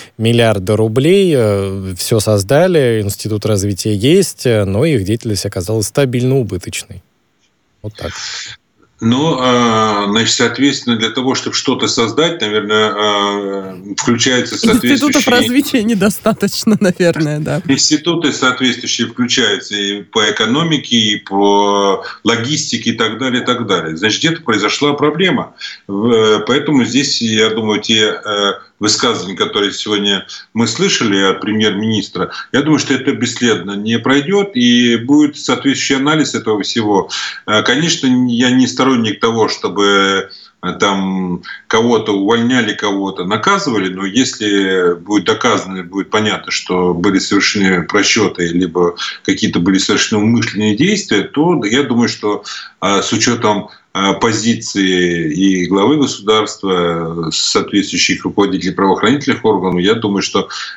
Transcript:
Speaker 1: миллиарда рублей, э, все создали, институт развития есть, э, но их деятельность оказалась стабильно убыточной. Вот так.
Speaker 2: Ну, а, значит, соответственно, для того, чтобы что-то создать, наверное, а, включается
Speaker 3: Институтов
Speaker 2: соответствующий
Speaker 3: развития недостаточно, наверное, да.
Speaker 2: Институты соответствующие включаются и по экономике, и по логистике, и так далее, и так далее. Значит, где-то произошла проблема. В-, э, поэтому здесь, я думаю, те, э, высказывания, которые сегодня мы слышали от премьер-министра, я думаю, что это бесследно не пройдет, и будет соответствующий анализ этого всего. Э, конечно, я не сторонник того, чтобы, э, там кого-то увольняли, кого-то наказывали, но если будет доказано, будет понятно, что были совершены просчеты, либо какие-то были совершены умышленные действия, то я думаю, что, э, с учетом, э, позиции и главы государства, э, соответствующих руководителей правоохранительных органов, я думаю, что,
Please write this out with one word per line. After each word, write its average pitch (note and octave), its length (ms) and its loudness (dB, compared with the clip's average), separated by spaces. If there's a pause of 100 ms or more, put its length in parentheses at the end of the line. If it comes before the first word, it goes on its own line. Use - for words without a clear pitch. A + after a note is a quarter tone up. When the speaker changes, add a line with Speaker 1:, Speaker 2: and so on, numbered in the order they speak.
(180)
Speaker 1:
миллиарда A2 580 2
рублей, C#3+ 600 2
э, G2 600 0
все - 220 0
создали, A#2+ 840 2
институт G2+ 460 -4
развития G#2 480 0
есть, D3 520 2
э, A2 180 2
но G2 200 0
их C#3 200 0
деятельность G#2+ 420 -2
оказалась G#2 400 -4
стабильно B2+ 500 0
убыточной. - 640 -6 (800)
Вот G#2 140 -10
так. - 140 -8 (920)
Speaker 2:
Ну, B2+ 380 2
а, A2+ 720 2
значит, A2 260 2
соответственно, A#2+ 640 0
для A2 140 -2
того, C3 240 -2
чтобы - 220 -6
что-то A#2+ 320 -2
создать, D3 520 0
наверное, G#2+ 560 2
а, G2+ 800 -2 (220)
включается A#2+ 560 0
Speaker 3:
Институтов - 260 2
Speaker 2:
соответствующий C#4 500 2
Speaker 3:
развития B3 520 2
недостаточно, G#3 960 0
наверное, D#3+ 600 0
да. D3 280 -2
Speaker 2:
Институты D3+ 640 0
соответствующие A#2+ 760 -2
включаются A2+ 640 -2
и G2+ 280 -4
по - 180 -2 (100)
экономике, C3+ 680 0
и G#2+ 200 0
по G2+ 840 2 (200)
логистике, A#2 680 -2
и A#2 60 -2
так A2+ 220 -2
далее, B2+ 240 -2
и - 20 -6
так A#2 220 -2
далее. D#2+ 300 -2
Значит, G#2 240 -2
где-то D#3+ 220 -2
произошла A2 520 0
проблема. D3+ 600 0 (340)
В-, G#2 240 0
э, G#2+ 340 4
поэтому C3 380 2
здесь, - 360 0
я A2 300 2
думаю, A2 320 0
те, A2 320 2 (100)
э, G2+ 280 0 (280)
высказывания, G#2+ 560 -2
которые G2+ 360 -2
сегодня G2+ 540 -2 (260)
мы A#2 140 0
слышали A#2 560 0
от F#2+ 180 0
премьер-министра, G#2+ 920 -2 (200)
я C3 100 2
думаю, D3+ 160 2
что - 160 -2
это B2+ 180 -2
бесследно G#2+ 640 -2
не A2 220 -2
пройдет, C#3+ 580 0
и A#2+ 400 4
будет C#3+ 420 2
соответствующий C3+ 580 -2
анализ C#3+ 380 0
этого A2 280 -2
всего. G#2 460 0 (380)
Э, G#2+ 160 2
конечно, C#3+ 440 0 (220)
я B2 220 2
не B2+ 160 4
сторонник A#2+ 540 0
того, A2+ 280 2
чтобы, G2 800 0 (340)
э, F2+ 180 -6
там F#2+ 600 -2 (260)
кого-то A2+ 440 2
увольняли, A2+ 640 2
кого-то G2 500 -4
наказывали, A2 640 0
но F#2 160 -6
если G2 880 0
будет F#2 320 -2
доказано, F#2+ 580 -2
будет F#2 260 -6
понятно, G#2 400 -2
что F2+ 440 0
были F#2+ 240 2
совершены F#2+ 640 0
просчеты, F#2+ 640 0
либо F2 480 0 (280)
какие-то - 360 0
были F#2+ 180 2
совершены G#2 440 0
умышленные G#2+ 540 0
действия, D#3 460 0
то D#3 420 0
я A#2 200 2
думаю, A#2+ 240 0
что, G#2 340 -4 (400)
э, G2 200 0
с - 100 -4
учетом, G#2+ 560 0 (280)
э, G2 180 2
позиции F#2+ 1200 0
и F#2 340 2
главы G2+ 320 2
государства, F2+ 1300 -2
э, - 20 -4
соответствующих - 920 -2
руководителей F#2+ 500 0
правоохранительных A#2 680 0
органов, F2+ 360 2
я G2+ 140 2
думаю, G2+ 280 -2
что, - 260 -2 (280)